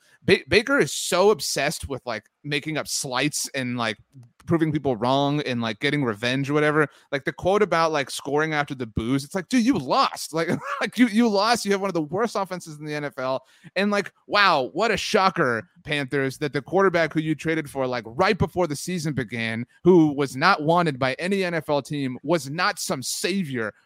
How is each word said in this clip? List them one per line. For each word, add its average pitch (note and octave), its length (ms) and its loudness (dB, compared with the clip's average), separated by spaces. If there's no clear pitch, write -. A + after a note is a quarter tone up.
Ba-, G3 240 2
Baker A#3+ 320 2
is E3 160 0
so F#3+ 360 2
obsessed D3 580 -2
with, C3 180 -8
like, A2 200 -6
making D3 340 -4
up G#2+ 80 -6
slights C#3 680 -4
and, B2 200 -4
like, A2+ 220 -2
proving D#3+ 260 2
people C#3 240 0
wrong C#3 460 2
and, A#2+ 200 -4
like, A2+ 160 -4
getting D3 240 0
revenge B2 480 -2
or D3 40 0
whatever. D3+ 340 2
Like, C#3 120 -4
the D#3 80 -4
quote G3+ 300 2
about, E3 300 2
like, C#3+ 180 -2
scoring D3+ 440 -2
after C#3+ 200 -2
the B2 120 -6
booze, B2 360 -2
it's C#3+ 140 -8
like, F#3 120 -6
dude, B3 160 2
you A#3 140 2
lost. F3 540 -2
Like, E3 160 -2
<laughs> C#5 320 -4
like, - 180 -4
you, B3 100 8
you A3+ 200 4
lost. G#3+ 360 2
You G3+ 80 0
have G3 80 0
one G3 100 -2
of E3+ 40 -4
the E3 80 0
worst F#3 320 -2
offenses F3 440 -6
in D3+ 60 -12
the D3+ 100 -6
N D3 100 -4
F C#3 140 -8
L. C3 260 -4
And, G3+ 160 2
like, G3+ 200 -2
wow, E3 460 4
what G#3+ 180 0
a F#3+ 60 0
shocker, F3 720 2
Panthers, C#3 540 -2
that D3 140 -4
the D3 100 -4
quarterback F3 500 2
who D#3 80 -2
you D#3+ 160 -2
traded D#3 340 -4
for, C3 160 -2
like, B2 200 -4
right F3+ 300 2
before F3+ 300 0
the D3 80 -4
season E3 380 -4
began, A#2 520 -4
who E3 300 8
was C3+ 200 -2
not D#3+ 280 4
wanted D#3+ 360 2
by C3 220 0
any F#3+ 240 0
N E3+ 100 -2
F D#3+ 140 -4
L C#3+ 140 2
team, C3+ 420 -6
was C#3 260 -2
not F3+ 300 -2
some C#3+ 220 -4
savior C#3 720 -2